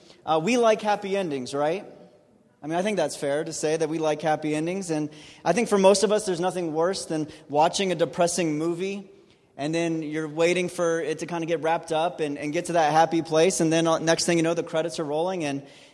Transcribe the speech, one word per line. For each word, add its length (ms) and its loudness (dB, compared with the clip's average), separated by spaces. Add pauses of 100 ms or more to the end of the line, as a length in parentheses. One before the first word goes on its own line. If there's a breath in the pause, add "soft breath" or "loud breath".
(240 loud breath)
uh, 180 0
we 160 2
like 260 4
happy 340 -2
endings, 380 -4
right? 280 -2 (800)
I 60 -10
mean, 100 -2
I 60 0
think 140 0
that's 180 0
fair 280 -2
to 80 -8
say 240 -2
that 140 -2
we 80 -4
like 240 -2
happy 320 -2
endings, 380 -4
and 180 -2 (340 loud breath)
I 100 2
think 140 2
for 120 4
most 240 8
of 80 2
us, 160 0
there's 120 -2
nothing 340 -2
worse 320 0
than 220 -4 (220 loud breath)
watching 420 2
a 40 0
depressing 640 0
movie, 500 -4 (480 soft breath)
and 160 -4
then 300 0
you're 240 -4
waiting 420 2
for 320 0
it 180 -4
to 60 -6
kinda 220 -4
get 160 -2
wrapped 280 0
up 280 -2
and, 180 -4
and 160 -6
get 120 -2
to 80 -6
that 180 4
happy 320 4
place, 380 2
and 120 4
then, 140 2
uh, 100 4
next 280 0
thing 120 2
you 60 2
know, 100 0
the 80 -2
credits 380 -4
are 40 -4
rolling, 400 -2
and, 200 -4 (300 loud breath)